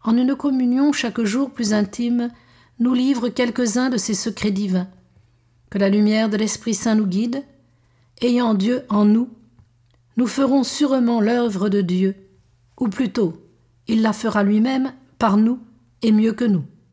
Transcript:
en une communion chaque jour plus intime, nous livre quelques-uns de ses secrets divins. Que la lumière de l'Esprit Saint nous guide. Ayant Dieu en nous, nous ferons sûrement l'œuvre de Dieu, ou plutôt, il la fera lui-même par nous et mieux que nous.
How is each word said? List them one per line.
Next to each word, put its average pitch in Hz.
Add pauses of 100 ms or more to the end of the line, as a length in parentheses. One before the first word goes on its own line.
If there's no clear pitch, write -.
en 226
une 254
communion 262
chaque 233
jour 240
plus 220
intime, 240 (480)
nous 240
livre 247
quelques-uns 247
de 262
ses 208
secrets 214
divins. 185 (800)
Que -
la 196
lumière 214
de 208
l'Esprit 214
Saint 214
nous 214
guide. 240 (760)
Ayant 240
Dieu 208
en 208
nous, 226 (880)
nous 240
ferons 269
sûrement 247
l'œuvre 214
de 202
Dieu, 190 (600)
ou 247
plutôt, 202 (400)
il 220
la 220
fera 214
lui-même 247 (280)
par 208
nous 233 (400)
et 220
mieux 214
que 220
nous. 190 (280)